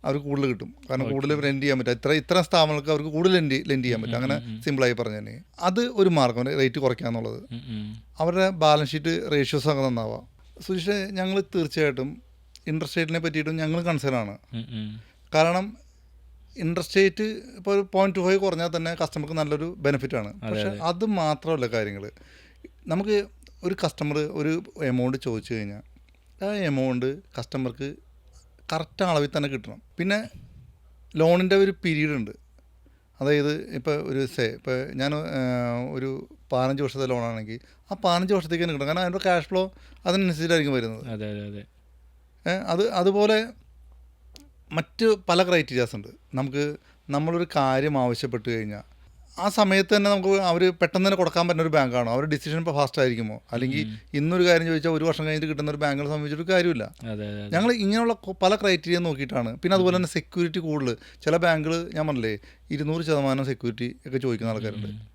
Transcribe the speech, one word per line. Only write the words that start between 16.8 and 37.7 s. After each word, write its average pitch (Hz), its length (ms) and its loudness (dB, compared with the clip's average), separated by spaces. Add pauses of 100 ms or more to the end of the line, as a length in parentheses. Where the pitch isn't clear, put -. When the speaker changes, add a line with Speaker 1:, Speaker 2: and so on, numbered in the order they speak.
Speaker 1:
റേറ്റ് 196 260 4 (340)
ഇപ്പോൾ 196 180 -2
ഒരു 196 180 2
പോയിന്റ് 190 220 4
ടു 196 60 -2
ഫൈവ് 190 180 4
കുറഞ്ഞാൽ 175 380 0
തന്നെ 165 260 -4
കസ്റ്റമർക്ക് 151 320 -6
നല്ലൊരു 151 440 -2
ബെനിഫിറ്റ് 139 360 0
ആണ്. 104 280 -6
Speaker 2:
അതെ, 110 80 -6
Speaker 1:
പക്ഷേ 107 180 -2
Speaker 2:
അതെ. 104 100 -6
Speaker 1:
അത് 175 260 -2
മാത്രമല്ല 156 640 0
കാര്യങ്ങൾ. 104 440 -4 (760)
നമുക്ക് 202 380 0 (400)
ഒരു 190 200 -2
കസ്റ്റമർ 147 340 -2
ഒരു 151 440 -2 (220)
എമൗണ്ട് 127 340 0
ചോദിച്ചു 113 360 -4
കഴിഞ്ഞാൽ 104 280 -8 (600)
ആ 208 100 -2
എമൗണ്ട് 135 640 0 (200)
കസ്റ്റമർക്ക് 131 560 -6 (800)
കറക്റ്റ് 160 320 -4
അളവിൽ 151 320 2
തന്നെ 147 120 0
കിട്ടണം. 113 340 -10 (160)
പിന്നെ 208 300 -2 (880)
ലോണിൻ്റെ 180 400 6
ഒരു 196 180 6 (100)
പീരീഡ് 156 260 2
ഉണ്ട്. 113 200 -2 (880)
അതായത് 147 540 2
ഇപ്പോൾ 131 160 -4
ഒരു 139 360 -2
സേ, 127 200 -2
ഇപ്പോൾ 127 460 -4
ഞാൻ, 135 220 -2
ഏഹ്, 127 800 -4
ഒരു 135 440 -8 (160)
പതിനഞ്ച് 135 300 0
വർഷത്തെ 135 240 -2
ലോണാണെങ്കിൽ 117 520 -4 (320)